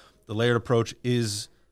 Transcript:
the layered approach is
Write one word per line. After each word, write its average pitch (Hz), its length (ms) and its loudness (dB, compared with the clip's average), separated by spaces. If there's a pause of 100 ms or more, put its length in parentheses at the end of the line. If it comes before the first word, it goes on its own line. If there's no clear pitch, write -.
(280)
the 107 80 -8
layered 120 220 2
approach 113 360 0 (100)
is 113 460 -2 (220)